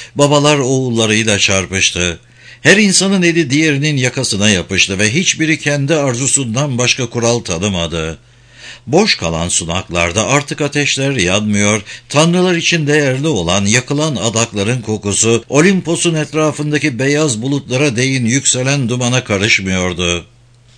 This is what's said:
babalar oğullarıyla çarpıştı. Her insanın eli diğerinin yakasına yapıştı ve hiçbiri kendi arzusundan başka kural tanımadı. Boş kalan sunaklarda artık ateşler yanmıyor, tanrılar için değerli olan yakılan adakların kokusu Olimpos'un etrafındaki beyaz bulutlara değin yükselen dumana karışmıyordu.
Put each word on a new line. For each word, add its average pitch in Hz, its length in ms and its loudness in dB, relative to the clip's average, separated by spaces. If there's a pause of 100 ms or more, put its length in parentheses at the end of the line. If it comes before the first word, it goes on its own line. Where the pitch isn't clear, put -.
(140)
babalar 143 440 4
oğullarıyla 113 800 0
çarpıştı. 90 800 -2 (420)
Her 180 160 4
insanın 196 460 2
eli 165 280 2
diğerinin 147 460 2
yakasına 120 540 0
yapıştı 95 480 0
ve 107 160 0
hiçbiri 160 440 0
kendi 143 360 0
arzusundan 131 840 -2
başka 123 320 -2
kural 117 280 0
tanımadı. 85 800 -4 (680)
Boş 185 300 2
kalan 82 320 -2
sunaklarda 87 800 -2
artık 143 340 0
ateşler 139 500 -2
yanmıyor, 104 720 0 (260)
tanrılar 175 460 2
için 165 320 0
değerli 143 420 0
olan 98 380 0
yakılan 139 500 0
adakların 110 640 -2
kokusu 107 680 0
Olimpos'un 170 640 2
etrafındaki 147 840 -2
beyaz 139 440 0
bulutlara 135 540 -2
değin 127 300 0
yükselen 131 600 0
dumana 123 360 0
karışmıyordu. 92 1040 0 (520)